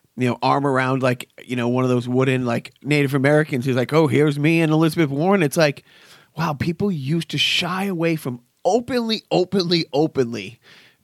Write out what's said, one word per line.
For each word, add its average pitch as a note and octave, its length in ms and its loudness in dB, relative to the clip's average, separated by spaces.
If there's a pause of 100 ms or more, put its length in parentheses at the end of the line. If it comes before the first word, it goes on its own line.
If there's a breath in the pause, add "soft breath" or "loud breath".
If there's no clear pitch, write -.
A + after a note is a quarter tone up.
(180 loud breath)
you B2 100 0
know, A#2+ 140 -2
arm C3+ 240 2
around, C3 380 0
like, B2+ 260 -2 (160)
you B2 100 -6
know, A#2+ 140 -2
one B2 140 0
of B2+ 60 2
those B2 180 0
wooden, B2+ 380 0
like, A#2 360 -4
Native C#3+ 320 0
Americans. C#3+ 520 2
He's B2+ 100 0
like, B2 180 -2
"Oh, D#3 140 4
here's C#3+ 320 2
me E3 220 2
and D#3 100 2
Elizabeth D#3 400 2
Warren." F3+ 320 0
It's C#3+ 140 -2
like, D3+ 260 0 (520 soft breath)
wow, D#3+ 180 -2
people F3 380 -4
used D#3 380 -2
to D3 80 -6
shy F#3 480 -2
away E3+ 300 0
from B2+ 260 -8 (240)
openly, A#3 560 -2 (100)
openly, F3 640 0
openly A#2 640 -2 (440 soft breath)